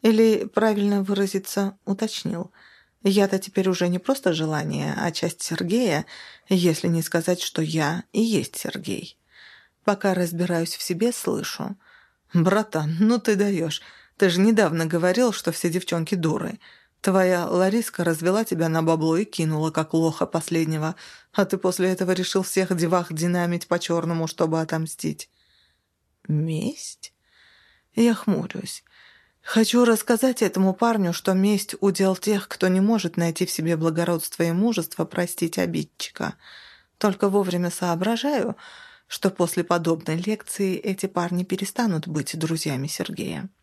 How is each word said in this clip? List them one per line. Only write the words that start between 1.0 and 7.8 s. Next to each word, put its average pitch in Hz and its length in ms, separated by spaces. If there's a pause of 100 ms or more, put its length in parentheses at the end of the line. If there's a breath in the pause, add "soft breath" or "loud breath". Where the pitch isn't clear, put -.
выразиться 196 800
"уточнил". 196 680 (520 soft breath)
Я-то 196 340
теперь 190 300
уже 180 200
не 180 100
просто 226 340
желание, 151 640
а 165 140
часть 160 320
Сергея, 175 640 (420 loud breath)
если 175 400
не 165 140
сказать, 175 380
что - 220
я 160 500